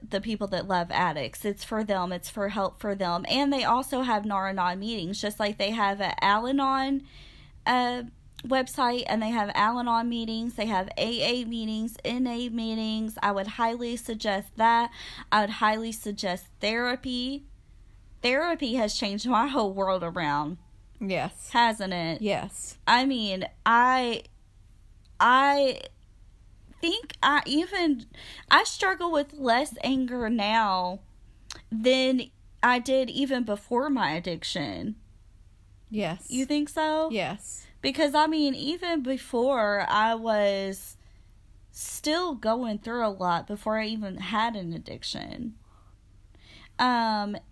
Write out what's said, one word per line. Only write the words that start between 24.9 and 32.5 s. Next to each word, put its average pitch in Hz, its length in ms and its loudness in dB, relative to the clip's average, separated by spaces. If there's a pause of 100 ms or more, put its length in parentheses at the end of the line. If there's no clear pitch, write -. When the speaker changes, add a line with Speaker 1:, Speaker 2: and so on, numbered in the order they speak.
Speaker 1:
I 269 600 6 (1000)
think 381 320 -2 (100)
I 285 220 4
even, 330 600 0 (460)
I 311 140 8
struggle 370 460 0
with 294 220 0
less 269 400 2 (100)
anger 247 460 -2
now 202 680 0 (720)
than 254 520 2 (380)